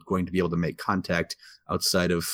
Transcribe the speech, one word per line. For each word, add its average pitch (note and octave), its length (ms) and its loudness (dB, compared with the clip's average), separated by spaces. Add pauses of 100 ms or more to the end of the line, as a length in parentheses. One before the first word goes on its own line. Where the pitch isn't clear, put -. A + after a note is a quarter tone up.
going F#2 200 0
to E2 60 -10
be F2+ 60 2
able F2 120 2
to E2+ 60 -2
make E2+ 220 -2
contact F2+ 580 -2 (320)
outside F2+ 420 2
of E2+ 240 0